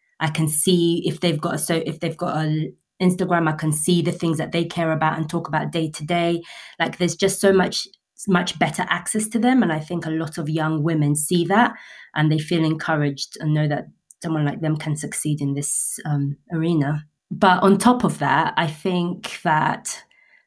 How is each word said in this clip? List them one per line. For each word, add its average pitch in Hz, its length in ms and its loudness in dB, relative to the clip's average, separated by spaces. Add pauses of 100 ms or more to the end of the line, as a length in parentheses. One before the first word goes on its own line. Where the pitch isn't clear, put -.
(200)
I 160 80 0
can 156 200 0
see 170 600 2
if 151 120 -4
they've 160 200 0
got 170 160 -2
a, - 20 -4
so 165 280 -2
if 156 140 -6
they've 165 240 -4
got 180 200 -2
a 156 280 -2 (300)
Instagram, 180 460 2
I 156 80 0
can 156 160 0
see 175 300 2
the 170 180 0
things 165 180 0
that 156 140 -6
they 170 120 0
care 165 280 -2
about 156 260 0
and 156 100 -2
talk 170 200 -4
about 151 240 -2
day 160 180 -2
to 156 140 -12
day. 170 380 0 (360)
Like, 165 200 -4
there's 175 180 0
just 190 240 0
so 196 120 6
much, 185 360 2 (400)
much 180 320 2
better 156 300 0
access 196 380 -2
to 240 120 -2
them, 247 220 4
and 170 100 2
I 156 80 -2
think 160 260 -6
a 160 40 -4 (120)
lot 156 160 -8
of 151 100 -4
young 156 360 0
women 151 320 2
see 175 300 2
that 220 260 4 (420)
and 156 160 2
they 156 80 2
feel 160 260 0
encouraged 151 760 -2
and 151 140 0
know 151 140 2
that 147 180 -4 (360)
someone 160 220 -2
like 143 160 -2
them 156 160 0
can 151 180 -4
succeed 147 460 -4
in 139 140 -2
this, - 500 -4
um, 143 320 -2 (160)
arena. 160 540 0 (260)
But 180 300 4
on 196 160 6
top 247 260 4
of 156 140 0
that, 143 380 0
I 165 100 0
think 175 800 -4
that, 156 600 0 (420)